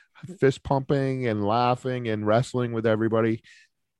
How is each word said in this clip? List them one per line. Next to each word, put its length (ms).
Fist 240
pumping 640
and 160
laughing 640
and 180
wrestling 460
with 120
everybody. 560